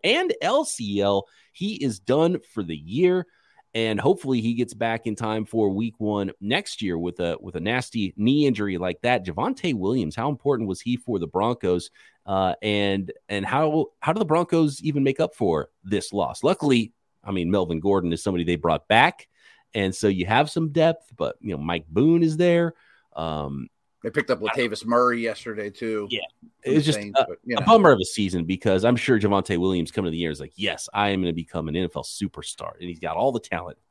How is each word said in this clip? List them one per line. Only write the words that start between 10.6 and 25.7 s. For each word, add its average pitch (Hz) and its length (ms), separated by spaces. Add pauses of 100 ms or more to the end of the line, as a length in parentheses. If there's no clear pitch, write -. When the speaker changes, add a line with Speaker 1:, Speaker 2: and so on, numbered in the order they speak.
Speaker 1:
was 92 120
he 123 160
for 110 240
the 80 80
Broncos? 92 640 (340)
Uh, 95 360
and, 101 500 (160)
and 98 180
how, 151 400 (140)
how 156 120
do 208 60
the 226 60
Broncos 160 580
even 143 220
make 139 160
up - 160
for 80 340 (140)
this 95 280
loss? 85 300
Luckily, 139 500 (300)
I 101 80
mean, 90 180
Melvin 90 300
Gordon 90 340
is 80 120
somebody 90 180
they 85 140
brought 76 320
back. 123 400 (440)
And 95 220
so 107 140
you 90 180
have 127 240
some 160 200
depth, 165 460
but, - 240
you 101 120
know, 73 100
Mike 82 260
Boone 156 360
is 156 120
there. 170 380 (400)
Um, 73 540 (340)
Speaker 2:
They 110 80
picked 147 200
up 123 80
Speaker 1:
I 107 180
don't 120 140
Speaker 2:
Latavius 107 160
Murray 120 340
yesterday, 107 480
too, 107 420